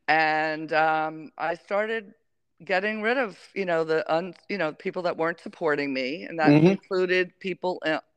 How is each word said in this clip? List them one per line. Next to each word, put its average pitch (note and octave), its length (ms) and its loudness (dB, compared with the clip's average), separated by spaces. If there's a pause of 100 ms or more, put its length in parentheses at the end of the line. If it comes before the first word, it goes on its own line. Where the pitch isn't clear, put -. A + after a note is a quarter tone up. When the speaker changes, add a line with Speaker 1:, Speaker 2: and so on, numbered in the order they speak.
Speaker 1:
And, D#3 640 0
um, D#3 680 0
I D#3+ 160 -4
started G#3+ 600 -4 (500)
getting G#3 380 -2
rid A#3 160 0
of, G#3 200 -4 (160)
you G3 120 -4
know, E3 180 2
the D#3+ 280 0
un-, E3+ 220 -2 (140)
you G3+ 100 -6
know, D#3 140 -2
people F#3 300 -6
that E3+ 140 -2
weren't E3 240 -2
supporting C#3+ 520 -2
me, C3 320 -6
and E3 140 -10
that D#3 120 6
Speaker 2:
Mm-hmm. D3+ 220 8
Speaker 1:
included F#3 680 0
people, F3+ 440 -6
in, D#3 140 -2 (180)